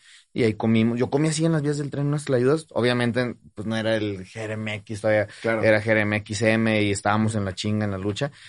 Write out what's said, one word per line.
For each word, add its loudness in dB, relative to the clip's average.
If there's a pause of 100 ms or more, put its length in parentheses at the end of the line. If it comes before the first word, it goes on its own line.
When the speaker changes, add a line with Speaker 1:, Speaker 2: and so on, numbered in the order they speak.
(340)
Speaker 1:
y 0
ahí 2
comimos. 2
Yo 0
comí 0
así -2
en 2
las 0
vías -2
del -6
tren -4
unas -2
tlayudas. 2
Obviamente, 0 (200)
pues, -10
no -2
era 0
el -4
G -18
R -8
M -6
X -10
todavía, 2 (140)
Speaker 2:
Claro. 0
Speaker 1:
era 6
G -4
R 4
M 0
X -4
M 2
y 0
estábamos 0
en -2
la -4
chinga, -2
en -4
la -6
lucha. -4 (180)